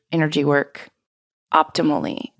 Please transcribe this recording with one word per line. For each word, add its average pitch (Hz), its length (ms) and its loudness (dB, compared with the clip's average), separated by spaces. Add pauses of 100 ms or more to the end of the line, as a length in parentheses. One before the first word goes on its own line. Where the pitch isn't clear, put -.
(120)
energy 156 320 0
work 143 460 0 (640)
optimally, - 840 0